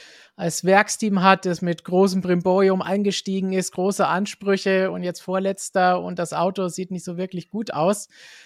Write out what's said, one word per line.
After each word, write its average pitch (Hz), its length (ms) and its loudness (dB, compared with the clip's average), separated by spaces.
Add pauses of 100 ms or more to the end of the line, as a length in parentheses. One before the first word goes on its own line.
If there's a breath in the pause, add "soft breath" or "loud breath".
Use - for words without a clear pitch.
(380 loud breath)
als 170 260 -4
Werksteam 196 600 2
hat, 190 220 4
das 175 160 -2
mit 175 220 -4
großem 185 380 2
Brimborium 185 600 2
eingestiegen 190 680 -2
ist, 185 220 -2
große 185 340 0
Ansprüche 190 840 0
und 180 120 -6
jetzt 180 160 -6
Vorletzter 185 800 0
und 180 180 -6
das 170 120 -4
Auto 180 380 -2
sieht 180 220 -8
nicht 180 120 -8
so 175 140 -10
wirklich 185 320 -8
gut 208 240 -8
aus. 180 340 0 (380 loud breath)